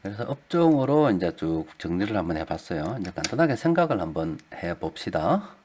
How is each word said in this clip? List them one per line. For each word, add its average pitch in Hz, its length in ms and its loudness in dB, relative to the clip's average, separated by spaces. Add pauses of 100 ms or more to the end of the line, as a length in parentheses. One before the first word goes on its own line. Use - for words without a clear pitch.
그래서 101 280 -8
업종으로 147 800 4
이제 90 240 2
쭉 80 320 -2 (120)
정리를 98 380 -2
한번 85 200 0
해봤어요. 82 640 -4
이제 90 100 -6
간단하게 147 460 0
생각을 165 440 2
한번 80 380 -4 (240)
해봅시다. 87 880 -2 (160)